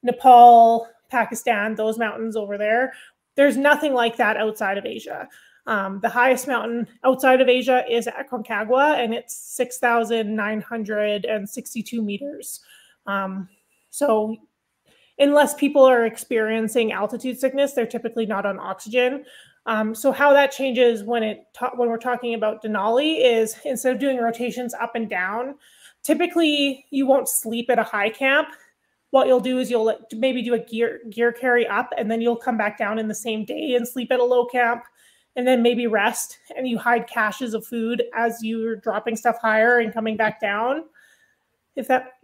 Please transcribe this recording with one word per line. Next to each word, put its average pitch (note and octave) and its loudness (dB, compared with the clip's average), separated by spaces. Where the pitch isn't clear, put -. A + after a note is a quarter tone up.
Nepal, A#3+ 8
Pakistan, A3 -2
those A3 -2
mountains A3+ -6
over G3+ -6
there. A3+ -2
There's C#4 4
nothing D4 2
like A#3 0
that A3 0
outside G#3 -4
of G3 -14
Asia. - -12
Um, G3 -4
the A3+ 0
highest B3+ 2
mountain A#3 -4
outside C4 4
of B3+ 4
Asia B3+ 2
is A#3 -2
Aconcagua, B3 0
and A#3 -2
it's - -10
six - -8
thousand A3+ 0
nine G#3+ -4
hundred G#3 -4
and G#3+ -4
sixty-two A#3 -8
meters. A3 -10
Um, F#3+ -6
so A3 0
unless C#4+ 4
people C#4+ 4
are B3 6
experiencing A3 -2
altitude A#3 -6
sickness, C4+ 0
they're A#3+ 0
typically A3+ -6
not G3 -4
on G3 -2
oxygen. B3 -2
Um, A3 -2
so C4+ 0
how C#4+ 4
that C#4 6
changes A#3+ 0
when A3+ -2
it G#3+ -6
ta-, B3 -6
when A#3+ 0
we're A3+ -4
talking A#3+ -4
about A3 -4
Denali A#3 0
is A3+ 2
instead C4 -2
of G#3 -4
doing C4+ 0
rotations A#3+ -4
up A#3+ -8
and A3+ -6
down, G#3 -6
typically D4 0
you C#4 -2
won't C4+ 2
sleep A#3 -6
at A#3+ 4
a A3 0
high G#3+ -2
camp. C#4 0
What C4 4
you'll B3+ 4
do B3+ -2
is A#3+ -4
you'll, A3+ 0
like, A3 0
maybe B3 -2
do A#3 -2
a A#3 0
gear, A#3 -4
gear A#3 0
carry A#3+ 0
up, G#3+ -4
and G#3 -4
then A3+ -2
you'll A#3 0
come A#3 -4
back G#3 -2
down G#3+ -4
in A3 -4
the G#3+ -6
same A3 -8
day D#4 -6
and A#3 -2
sleep A#3+ -6
at B3 0
a - 2
low B3 2
camp, A#3+ -2
and B3 -4
then B3+ 2
maybe A#3+ 0
rest, G#3+ -2
and C4 -6
you A#3 -4
hide A#3 0
caches A3 -4
of A3 -6
food A#3 -4
as A3+ -2
you're A3+ -6
dropping G#3+ -6
stuff A3+ -2
higher A3+ 4
and A3+ -2
coming A3 -4
back G#3+ -2
down. A#3 -4
If C4 -8
that, - 0